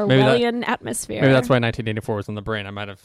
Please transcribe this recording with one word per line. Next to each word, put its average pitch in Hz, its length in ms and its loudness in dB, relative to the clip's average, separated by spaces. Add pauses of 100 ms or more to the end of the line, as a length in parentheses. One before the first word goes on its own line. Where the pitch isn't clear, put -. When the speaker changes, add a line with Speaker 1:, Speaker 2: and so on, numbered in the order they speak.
Speaker 1:
Maybe 202 160 6
that, 240 200 4
Speaker 2:
Orwellian 240 260 -2
atmosphere. - 540 -6
Speaker 1:
maybe 135 120 6
that's 127 140 2
why 131 120 4
nineteen 113 280 -4
eighty-four 110 300 -4
was 101 100 -8
in 107 80 -8
the 104 60 -10
brain. 104 240 -6
I 98 60 -12
might 101 180 -10
have 95 160 -16